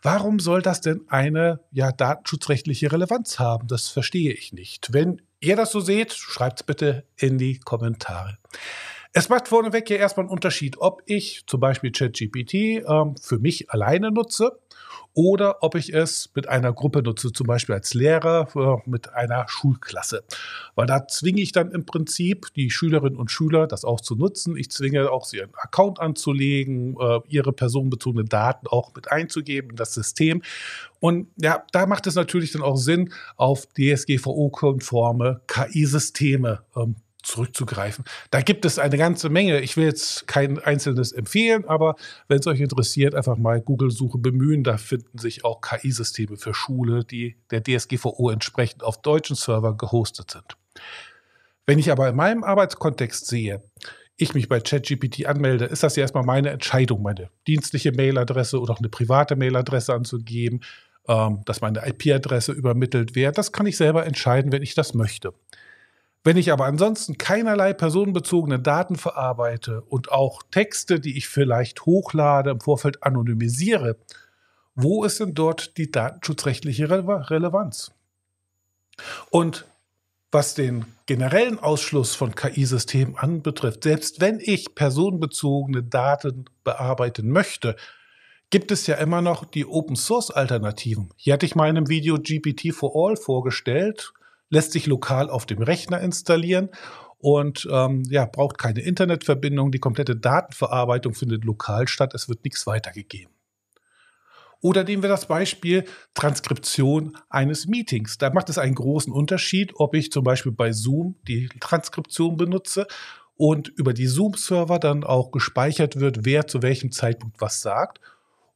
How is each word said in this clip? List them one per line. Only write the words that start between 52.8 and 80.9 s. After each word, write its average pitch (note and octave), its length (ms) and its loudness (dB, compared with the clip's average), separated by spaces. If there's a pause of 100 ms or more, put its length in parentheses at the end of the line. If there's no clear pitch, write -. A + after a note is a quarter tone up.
sehe, G#2+ 360 -4 (560)
ich - 160 0
mich B2 160 0
bei A#2+ 100 4
Chat C3+ 240 -2
G C#3 120 -2
P C3 120 -4
T C#3 160 -6
anmelde, C#3 400 2
ist D3+ 180 -2
das D3 140 2
ja C#3+ 60 2
erstmal B2+ 220 0
meine C#3 260 2
Entscheidung, B2+ 500 2
meine G2+ 300 -6 (160)
dienstliche D3+ 460 0
Mailadresse C3 680 0
oder A2+ 140 -2
auch - 60 -6
eine A2 100 -2
private C3 440 2
Mailadresse B2+ 600 0
anzugeben, A#2+ 640 -4 (480)
ähm, G#2+ 380 2
dass - 160 -4
meine G#2+ 260 -2
I-P-Adresse C3+ 640 0
übermittelt B2 640 0
wird. C3+ 240 2
Das - 140 -2
kann G#3 120 -2
ich G#3 140 -2
selber D#3+ 260 4
entscheiden, C3+ 480 2
wenn C#3 100 0
ich - 120 -8
das - 180 0
möchte. G#2+ 400 -2 (920)
Wenn E3 120 6
ich E3+ 120 4
aber C3+ 140 4
ansonsten D#3+ 540 0
keinerlei G3+ 560 2
personenbezogene E3+ 840 2
Daten D#3 380 0
verarbeite A#2+ 880 -4
und - 280 -4
auch C3+ 400 0
Texte, G3 480 2
die C#3 200 -6
ich - 100 -8
vielleicht B2 560 0
hochlade, D3+ 640 4
im B2 120 -2
Vorfeld C#3+ 420 0
anonymisiere, A#2+ 960 0 (760)
wo F3+ 300 2
ist G#3 160 -2
denn F#3 140 -2
dort D#3+ 420 -2
die D#3 140 -4
datenschutzrechtliche C#3 960 -2
Rele-, F#3 400 0
Relevanz? E3 640 -2 (1400)
Und E3 380 2 (640)
was C#3+ 220 2
den B2 320 -2 (180)